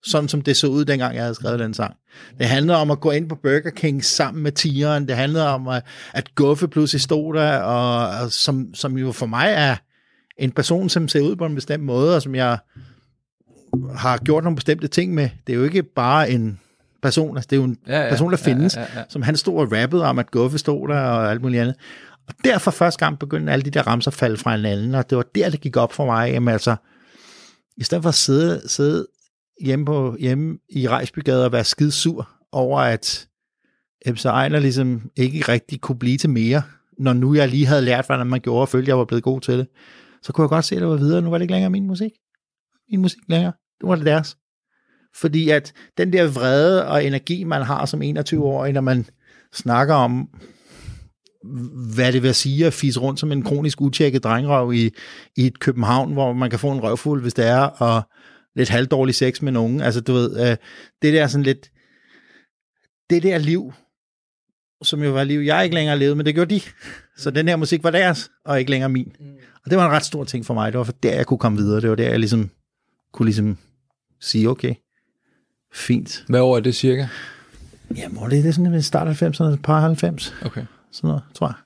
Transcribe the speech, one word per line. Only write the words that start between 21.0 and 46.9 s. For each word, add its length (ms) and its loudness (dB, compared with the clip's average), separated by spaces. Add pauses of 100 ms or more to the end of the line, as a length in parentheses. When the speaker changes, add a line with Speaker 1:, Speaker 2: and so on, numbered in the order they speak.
Speaker 1:
og 300 0
alt 120 -2
muligt 200 0
andet. 120 0 (540)
Og 60 -18 (100)
derfor 260 2
første 340 0
gang 140 0
begyndte 340 -4
alle 100 2
de 80 -4
der 160 0
ramser 240 0
at 40 -8
falde 220 0
fra 200 -2
hinanden, 380 -2
og 160 -2
det 80 2
var 60 0 (100)
der, 160 0
det 100 -4
gik 160 -4
op 160 2
for 140 -4
mig, 240 2
jamen 220 0
altså, 240 0 (1000)
i 80 -10
stedet 180 -2
for 60 2
at 60 2
sidde, 540 2
sidde 380 0 (540)
hjemme 240 -2
på, 360 -2
hjemme 380 -2 (120)
i 180 -2
Rejsbygade 560 0
og 80 0
være 120 0
skide 280 0
sur 360 -4 (240)
over, 280 0
at 460 -2 (800)
M 100 -4
C 80 -10
Ejner 340 0
ligesom 580 0
ikke 240 -2 (120)
rigtig 280 -4
kunne 180 -6
blive 200 0
til 120 2
mere, 320 2 (360)
når 140 2
nu 220 4
jeg 140 4
lige 180 2
havde 160 4
lært, 240 2
hvordan 200 -2
man 140 -2
gjorde, 220 0
og 60 0
følte, 200 0
jeg 100 4
var 60 2
blevet 200 -2
god 160 -2
til 180 0
det, 80 -2 (560)
så 100 -10
kunne 100 2
jeg 60 2
godt 160 2
se, 100 -4
at 60 -2
det 80 0
var 80 0
videre. 260 2
Nu 80 -2
var 80 0
det 40 0
ikke 100 -2
længere 180 0
min 160 -2
musik. 260 -4 (800)
Min 100 0
musik 180 0 (100)
længere. 240 0 (300)
Nu 60 -4
var 80 4
det 100 -2
deres. 300 0 (800)
Fordi 320 0
at 240 2 (260)
den 140 0
der 180 4
vrede 580 4
og 160 2